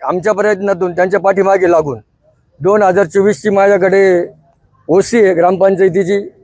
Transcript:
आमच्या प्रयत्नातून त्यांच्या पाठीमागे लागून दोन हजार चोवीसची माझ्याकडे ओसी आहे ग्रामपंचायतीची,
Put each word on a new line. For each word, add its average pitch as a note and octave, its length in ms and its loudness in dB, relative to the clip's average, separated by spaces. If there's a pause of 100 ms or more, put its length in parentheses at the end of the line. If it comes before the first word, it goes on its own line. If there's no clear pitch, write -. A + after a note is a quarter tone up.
आमच्या F3 300 -4
प्रयत्नातून F#3+ 600 -2
त्यांच्या F#3 280 -2
पाठीमागे F#3+ 500 0
लागून D3+ 280 0 (600)
दोन G3+ 220 0
हजार F#3 240 2
चोवीसची G3 440 -2
माझ्याकडे G3 760 2 (600)
ओसी G3 360 2
आहे F#3+ 100 2
ग्रामपंचायतीची, F#3 880 0 (240)